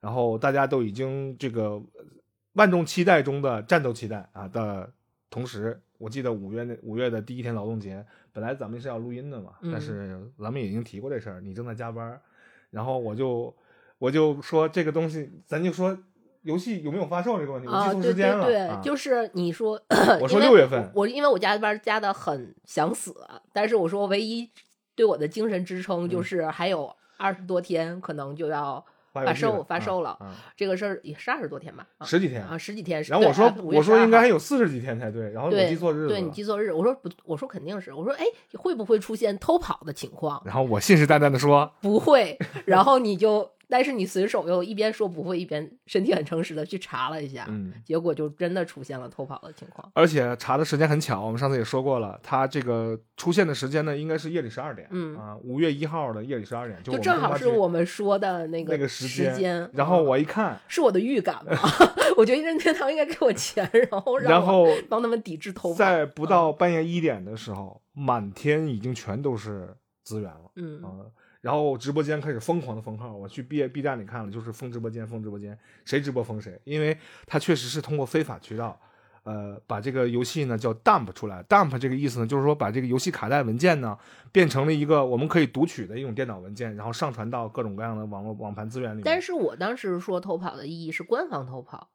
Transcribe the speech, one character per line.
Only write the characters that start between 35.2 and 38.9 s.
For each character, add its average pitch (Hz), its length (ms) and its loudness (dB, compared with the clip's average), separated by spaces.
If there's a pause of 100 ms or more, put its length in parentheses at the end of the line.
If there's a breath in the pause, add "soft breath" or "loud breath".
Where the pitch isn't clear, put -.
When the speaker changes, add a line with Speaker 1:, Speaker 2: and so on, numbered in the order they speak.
Speaker 1:
然 110 120 -6
后 156 60 0
我 196 160 4
记 165 100 2
错 170 160 0
日 151 60 0
子 156 60 -2
了。 151 40 0
Speaker 2:
对， 196 120 0
对， - 20 -2
你 165 100 -4
记 147 100 -10
错 208 220 -2
日， 202 80 -2
我 160 100 0
说 247 140 2
不， 190 140 -12 (160)
我 160 100 -4
说 202 100 -8
肯 196 200 -12
定 196 160 -8
是， 156 100 -16
我 151 140 -8
说， 269 80 -2
哎， 320 100 -6 (300 loud breath)
会 359 200 -2
不 226 120 -4
会 220 120 6